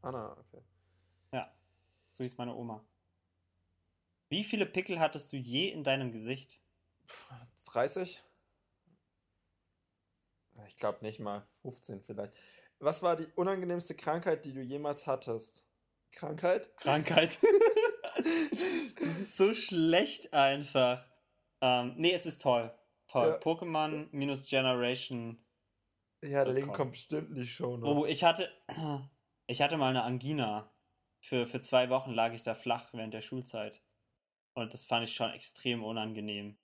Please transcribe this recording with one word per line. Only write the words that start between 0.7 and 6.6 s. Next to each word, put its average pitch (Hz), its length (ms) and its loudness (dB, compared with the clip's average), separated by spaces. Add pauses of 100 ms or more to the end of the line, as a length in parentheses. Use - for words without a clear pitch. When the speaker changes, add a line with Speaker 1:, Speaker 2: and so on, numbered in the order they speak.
Speaker 2:
Ja, - 180 -6 (600)
so - 120 -8
hieß 123 120 -6
meine 120 180 -8
Oma. 113 300 -10 (1400)
Wie 196 160 -2
viele 208 220 0
Pickel 185 340 -2
hattest 156 320 2
du 147 60 -8
je 131 300 -2
in 156 160 -8
deinem 135 260 0
Gesicht? 113 500 -8 (1040)